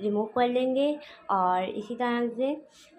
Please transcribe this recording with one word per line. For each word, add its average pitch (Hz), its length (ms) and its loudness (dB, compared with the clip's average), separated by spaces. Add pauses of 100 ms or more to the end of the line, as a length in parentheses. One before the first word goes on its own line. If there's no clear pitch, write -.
रिमूव 208 240 0 (100)
कर 247 120 4
लेंगे 262 500 2 (340)
और 185 320 2
इसी 208 320 -6
तरह 240 340 0
से 262 260 -2 (440)